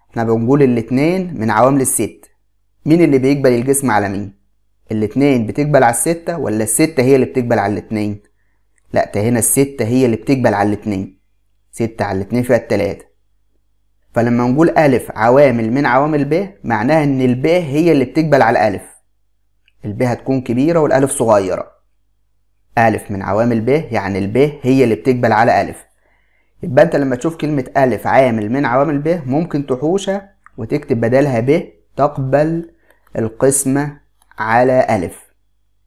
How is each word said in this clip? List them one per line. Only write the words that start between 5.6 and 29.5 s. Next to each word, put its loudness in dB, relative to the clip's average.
على 2
الستة -4
ولا -4
الستة 0
هي 4
اللي 4
بتقبل -2
على -2
الاتنين؟ -6
لا، -2
ده -2
هنا 0
الستة -2
هي 0
اللي 2
بتقبل 0
على 0
الاتنين، -6
ستة -6
على -4
الاتنين -2
فيها 2
التلاتة. -4
فلما 0
نقول 2
ألف 2
عوامل 4
من 0
عوامل 0
ب، -2
معناها 0
إن 0
الب 0
هي 2
اللي 2
بتقبل 2
على 2
ألف، -6
الب -6
هتكون -2
كبيرة 0
والألف 2
صغيرة. 0
ألف 0
من -8
عوامل -2
ب -4
يعني -2
الب -4
هي 4
اللي 0
بتقبل 0
على 4
ألف. -6
يبقى 4
أنت -2
لما -2
تشوف -4
كلمة -4
ألف 0
عامل 0
من -2
عوامل 0
ب، -2
ممكن -4